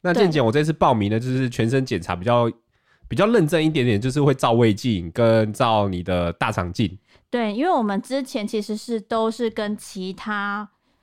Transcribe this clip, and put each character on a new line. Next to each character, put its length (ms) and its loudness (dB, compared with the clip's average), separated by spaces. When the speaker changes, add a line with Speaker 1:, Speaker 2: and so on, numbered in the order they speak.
Speaker 1:
那 100 0
健 180 4
检 140 2
我 80 2
这 100 2
次 80 0
报 220 4
名 180 2
的 80 0
就 80 -4
是 220 -2
全 220 0
身 120 2
检 160 -2
查 160 -4
比 120 -6
较， 240 2
Speaker 2:
对。 60 -10
Speaker 1:
比 60 -4
较 100 4
认 180 4
真 220 2
一 20 4
点 160 0
点， 160 2
就 80 -2
是 140 0
会 100 4
照 200 0
胃 200 4
镜 380 -2
跟 420 2
照 360 2
你 120 -4
的 340 -2
大 180 -2
肠 200 -4
镜。 240 -2
Speaker 2:
对， 240 -4
因 120 -4
为 40 0
我 140 0
们 180 -2
之 220 -6
前 240 -8
其 160 -4
实 140 -6
是， 240 -6
都 280 -2
是 220 -4
跟 260 -6
其 360 -10
他 580 -6